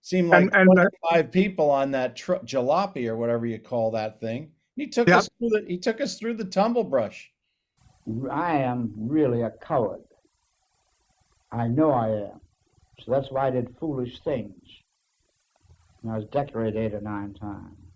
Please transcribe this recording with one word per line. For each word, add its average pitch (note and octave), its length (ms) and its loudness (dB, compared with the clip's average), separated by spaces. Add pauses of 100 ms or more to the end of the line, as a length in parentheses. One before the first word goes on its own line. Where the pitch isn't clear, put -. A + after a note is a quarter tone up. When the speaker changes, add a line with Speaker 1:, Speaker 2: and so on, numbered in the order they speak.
Speaker 1:
Seemed F3+ 300 2
like F3+ 140 8
Speaker 2:
And, - 120 0
and, F#3 140 10
uh, F#3 140 8 (260)
Speaker 1:
twenty-five E3 200 2
people F#3 400 2
on C#3 200 2
that B2+ 260 -2
tr-, F3+ 200 -2 (100)
jalopy C3+ 640 -2
or A2+ 100 -4
whatever A#2 260 0
you A2+ 140 -4
call A2+ 320 -2
that A2 300 -6
thing. A#2+ 300 -8 (260)
He C#4+ 100 -6
took A#3 220 0
Speaker 2:
Yep. F3+ 100 8
Speaker 1:
us - 100 0 (100)
through A#3 120 -2
the, G#3+ 180 0
he F3+ 80 -6
took A3 240 -4
us - 180 -6
through A#3 160 -6
the A3 120 -8
tumble A3 380 0
brush. B2 460 -2 (1000)
Speaker 3:
I D#3+ 260 -2
am B2 400 -2
really B2 460 0
a A2+ 80 -4
coward. A#2 500 -4 (1500)
I A#2 160 -2
know D3 220 2
I A#2 180 0
am. G#2 320 -6 (640)
So A2 80 -8
that's C#3 180 -2
why C3+ 180 -2
I - 20 0
did B2+ 280 -4
foolish C3 460 -6
things. A2+ 300 -6 (1500)
And A2 100 -8
I A2 60 -6
was G#2+ 120 -8
decorated A2+ 480 -4
eight A2 160 -4
or G#2 60 -8
nine G2+ 340 -10
times. F2+ 420 -14 (200)